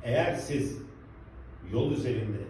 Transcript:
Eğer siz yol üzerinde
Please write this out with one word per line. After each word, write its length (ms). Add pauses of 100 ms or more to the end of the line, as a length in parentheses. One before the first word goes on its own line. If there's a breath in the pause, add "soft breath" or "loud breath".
Eğer 320
siz 460 (920)
yol 200
üzerinde 460 (120)